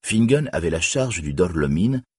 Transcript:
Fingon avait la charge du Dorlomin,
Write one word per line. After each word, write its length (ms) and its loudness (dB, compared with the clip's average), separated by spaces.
Fingon 500 2
avait 180 -2
la 100 -2
charge 400 -2
du 140 -4
Dorlomin, 640 0